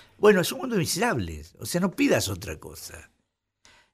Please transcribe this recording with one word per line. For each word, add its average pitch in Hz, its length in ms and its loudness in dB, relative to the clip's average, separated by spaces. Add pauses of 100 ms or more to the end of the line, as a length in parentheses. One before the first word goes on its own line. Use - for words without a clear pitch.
(180)
Bueno, 196 220 6
es 160 100 0
un 254 80 -8
mundo 247 160 -4
de 190 60 2
miserables. 135 800 -2
O 113 60 -12
sea, 175 140 -2
no 190 120 0
pidas 190 360 2
otra 85 300 -8
cosa. - 500 -16 (840)